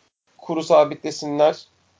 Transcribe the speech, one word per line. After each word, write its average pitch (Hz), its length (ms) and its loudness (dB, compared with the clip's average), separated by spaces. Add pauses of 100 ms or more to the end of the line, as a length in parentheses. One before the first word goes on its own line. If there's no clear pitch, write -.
(380)
Kuru 160 240 -8
sabitlesinler, 151 1040 0 (340)